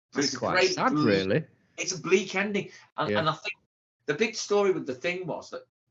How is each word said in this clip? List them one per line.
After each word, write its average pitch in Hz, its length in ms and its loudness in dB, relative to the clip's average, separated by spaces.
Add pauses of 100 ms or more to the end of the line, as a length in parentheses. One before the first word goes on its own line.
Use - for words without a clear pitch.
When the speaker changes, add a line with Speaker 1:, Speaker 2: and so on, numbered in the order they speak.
(140)
Speaker 1:
That's 139 140 2
Speaker 2:
It's - 80 -2
a - 40 -10
Speaker 1:
quite 101 140 0
Speaker 2:
great 92 220 4
Speaker 1:
sad, 220 180 2
Speaker 2:
bleak, 302 120 2
Speaker 1:
really. 98 380 4 (340)
Speaker 2:
it's - 160 -6
a 175 80 -8
bleak 190 340 0
ending, 202 340 -2 (280)
and, 156 120 -2
Speaker 1:
Yeah. 208 100 2
Speaker 2:
and 156 100 0
I 156 40 -2
think - 220 -10 (500)
the 151 80 -2
big 220 220 0
story 202 360 2
with 156 160 -2
The 170 80 -6
Thing 180 320 -4
was - 220 -8
that - 140 -12 (280)